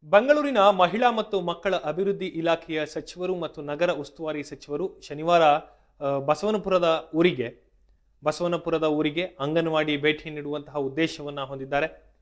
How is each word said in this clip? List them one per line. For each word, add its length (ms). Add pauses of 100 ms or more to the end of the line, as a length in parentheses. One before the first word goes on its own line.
ಬೆಂಗಳೂರಿನ 540
ಮಹಿಳಾ 540
ಮತ್ತು 300
ಮಕ್ಕಳ 340
ಅಭಿವೃದ್ಧಿ 500
ಇಲಾಖೆಯ 600
ಸಚಿವರು 500
ಮತ್ತು 260
ನಗರ 300
ಉಸ್ತುವಾರಿ 520
ಸಚಿವರು 580
ಶನಿವಾರ, 420
ಆ, 840
ಬಸವನಪುರದ 920
ಊರಿಗೆ, 560 (520)
ಬಸವನಪುರದ 600
ಊರಿಗೆ 420 (140)
ಅಂಗನವಾಡಿ 580
ಭೇಟಿ 320
ನೀಡುವಂತಹ 480
ಉದ್ದೇಶವನ್ನ 600
ಹೊಂದಿದ್ದಾರೆ. 720 (100)